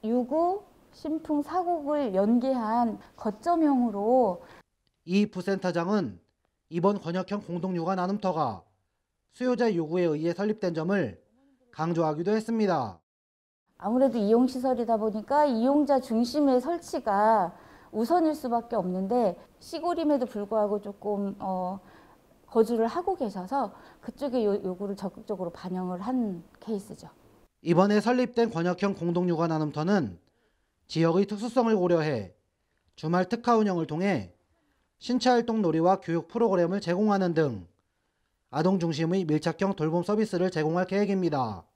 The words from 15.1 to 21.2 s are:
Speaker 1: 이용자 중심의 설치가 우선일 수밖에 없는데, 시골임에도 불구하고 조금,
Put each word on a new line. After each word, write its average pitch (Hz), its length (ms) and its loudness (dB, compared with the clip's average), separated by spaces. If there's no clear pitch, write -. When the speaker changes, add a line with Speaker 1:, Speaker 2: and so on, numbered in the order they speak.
Speaker 1:
이용자 269 540 4
중심의 254 600 2
설치가 220 960 0
우선일 311 460 2
수밖에 233 400 -4
없는데, 190 600 0
시골임에도 302 680 0
불구하고 208 540 -2
조금, 202 600 -6